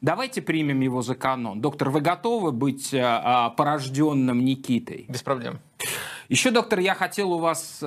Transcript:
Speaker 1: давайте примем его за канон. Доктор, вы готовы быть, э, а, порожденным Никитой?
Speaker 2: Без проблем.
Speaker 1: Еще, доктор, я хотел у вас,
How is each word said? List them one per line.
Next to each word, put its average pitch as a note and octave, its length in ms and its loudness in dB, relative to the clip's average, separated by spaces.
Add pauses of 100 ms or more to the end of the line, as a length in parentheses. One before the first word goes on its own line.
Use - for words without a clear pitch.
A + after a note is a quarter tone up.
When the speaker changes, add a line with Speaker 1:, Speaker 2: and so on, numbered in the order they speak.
Speaker 1:
давайте A3+ 400 -2
примем D3+ 400 0
его B2+ 220 0
за B2 120 -4
канон. B2 460 -2
Доктор, C#3+ 300 -2
вы D3+ 100 2
готовы F3 520 0
быть, C#3 420 -2
э, C3 80 2
а, A#2+ 480 4
порожденным C#3 960 2
Никитой? C3 640 -2
Speaker 2:
Без B2+ 140 -8
проблем. B2 360 -4 (720)
Speaker 1:
Еще, C#3 200 4
доктор, A3 280 2
я F#3 160 2
хотел F#3 380 -2
у E3+ 60 0
вас, E3 480 -2